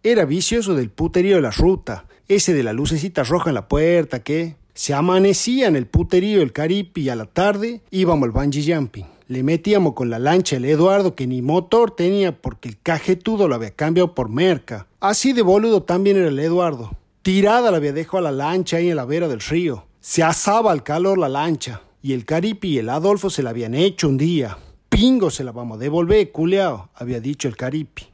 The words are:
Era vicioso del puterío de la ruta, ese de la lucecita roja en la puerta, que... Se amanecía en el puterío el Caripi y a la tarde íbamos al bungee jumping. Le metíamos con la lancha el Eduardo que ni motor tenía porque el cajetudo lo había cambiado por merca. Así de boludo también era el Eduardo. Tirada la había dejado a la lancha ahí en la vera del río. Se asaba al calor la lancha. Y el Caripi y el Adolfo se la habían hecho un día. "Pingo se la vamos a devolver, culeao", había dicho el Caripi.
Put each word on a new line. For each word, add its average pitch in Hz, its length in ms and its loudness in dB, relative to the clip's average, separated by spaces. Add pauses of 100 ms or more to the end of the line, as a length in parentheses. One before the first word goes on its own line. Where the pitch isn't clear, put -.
Era 220 240 4
vicioso 190 480 0
del 123 160 -2
puterío 180 460 0
de 170 60 4
la 123 100 0
ruta, 147 540 0 (240)
ese 196 240 2
de 143 100 2
la 113 80 -2
lucecita 147 520 -2
roja 160 260 -2
en 143 60 -2
la 101 120 -6
puerta, 156 560 2
que... 160 320 -4 (180)
Se - 200 -4
amanecía 190 760 2
en 160 80 4
el 123 120 -2
puterío 180 540 2
el 135 120 0
Caripi 170 480 -4
y 131 80 -2
a 123 60 -4
la 110 100 -8
tarde 208 560 -2 (100)
íbamos 175 360 2
al 117 40 -2
bungee 143 420 0
jumping. 113 340 -6 (200)
Le 127 160 -6
metíamos 165 500 2
con 123 160 -4
la 113 100 -6
lancha 156 360 2
el 123 80 -4
Eduardo 175 520 2
que 127 120 -6
ni 127 140 -4
motor 180 500 2
tenía 185 480 -2
porque - 300 -10
el 107 100 -16
cajetudo 185 720 0
lo 127 60 0
había 113 160 -8
cambiado 170 440 0
por 120 140 -4
merca. 127 580 -2 (140)
Así 214 320 0
de 240 80 2
boludo 208 420 4
también 196 320 2
era 185 140 2
el 135 100 -2
Eduardo. 160 520 -2 (320)
Tirada 202 480 4
la 175 60 2
había 147 140 -2
dejado 160 280 -4
a - 20 0
la 160 100 -2
lancha 165 460 -2
ahí 175 120 0
en 170 60 0
la 135 100 -4
vera 160 220 -2
del 120 140 -6
río. 151 460 -4 (120)
Se - 240 0
asaba 202 480 2
al 151 120 -2
calor 180 340 0
la 165 100 0
lancha. 139 540 -4 (200)
Y 135 120 -4
el 123 100 -4
Caripi 190 460 -4
y 143 80 0
el 113 120 -4
Adolfo 190 400 0
se 147 140 -2
la 123 60 -4
habían 117 240 -6
hecho 175 340 0
un 135 100 2
día. 143 400 -2 (300)
"Pingo 226 440 4
se - 120 -6
la 123 80 -8
vamos 117 260 -10
a 110 40 -10
devolver, 170 500 2
culeao", 165 640 -2
había 120 240 -8
dicho 139 300 -4
el 113 80 -10
Caripi. 147 460 -8 (100)